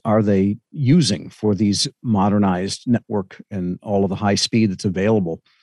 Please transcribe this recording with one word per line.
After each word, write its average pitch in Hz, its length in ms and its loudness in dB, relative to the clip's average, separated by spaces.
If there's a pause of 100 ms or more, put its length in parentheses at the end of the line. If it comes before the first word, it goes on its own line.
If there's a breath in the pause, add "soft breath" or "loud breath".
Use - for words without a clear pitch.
are 110 180 2
they 101 340 2 (140)
using 135 580 2
for 107 260 -2
these 101 340 0 (140)
modernized 98 840 0
network 110 640 -4
and 90 320 -6
all 101 220 0
of 92 60 -2
the 98 60 -4
high 101 200 0
speed 110 340 0
that's 90 140 -8
available? 95 580 -2 (200)